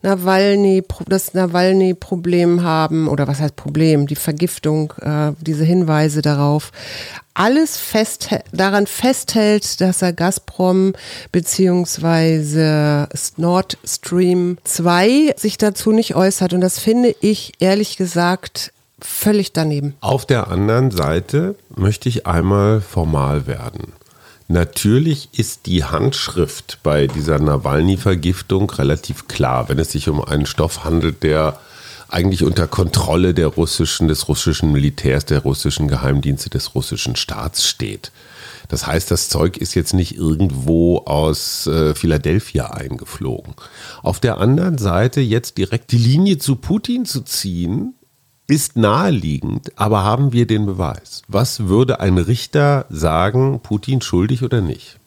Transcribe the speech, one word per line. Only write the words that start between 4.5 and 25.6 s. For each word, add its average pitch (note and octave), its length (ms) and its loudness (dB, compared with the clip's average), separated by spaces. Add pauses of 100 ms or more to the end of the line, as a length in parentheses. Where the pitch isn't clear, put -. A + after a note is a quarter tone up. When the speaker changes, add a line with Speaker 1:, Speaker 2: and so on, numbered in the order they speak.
Speaker 1:
äh, D3+ 400 -2
diese D#3 240 -2
Hinweise D#3 560 2
darauf, D3 520 2 (600)
alles C4+ 460 2
festhä-, - 640 -2 (100)
daran G3 340 2
festhält, G#3+ 920 0
dass F#3 220 2
er F3+ 100 0
Gazprom F#3 800 0 (400)
beziehungsweise D#3+ 1800 2 (280)
Nord F3 480 0
Stream F3+ 800 0
zwei G3+ 760 2
sich - 200 -2
dazu G#3+ 340 0
nicht A3 240 2
äußert. F#3 360 2
Und F3+ 80 2
das F#3 180 0
finde A#3+ 420 2
ich G#3 400 -2
ehrlich G3 360 0
gesagt F3 760 -2 (280)
völlig G#3 520 0
daneben. D3 480 -2
Speaker 2:
Auf C3+ 260 -2
der A#2+ 220 2
anderen A2 420 2
Seite F#2 640 -2 (220)
möchte G#2 320 0
ich A#2 180 -4
einmal G2+ 540 2
formal D2 680 -2
werden. B1+ 460 -10 (540)
Natürlich B2+ 880 0
ist - 300 -6